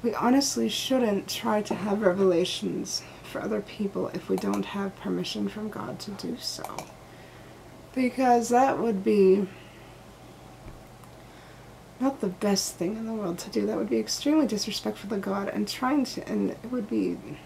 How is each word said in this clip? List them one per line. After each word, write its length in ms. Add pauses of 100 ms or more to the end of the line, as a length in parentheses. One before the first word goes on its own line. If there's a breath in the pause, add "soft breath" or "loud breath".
we 140
honestly 540
shouldn't 580
try 340
to 140
have 260
revelations 1000 (200 loud breath)
for 160
other 220
people 460
if 200
we 100
don't 280
have 340
permission 480
from 220
God 300
to 120
do 280
so. 240 (1300 loud breath)
Because 560
that 300
would 240
be 440 (2500 loud breath)
not 220
the 60
best 480
thing 220
in 80
the 80
world 240
to 140
do. 160
That 100
would 120
be 100
extremely 480
disrespectful 640
to 60
God, 300
and 200
trying 380
to, 220
and 220
it 220
would 180
be 300 (260)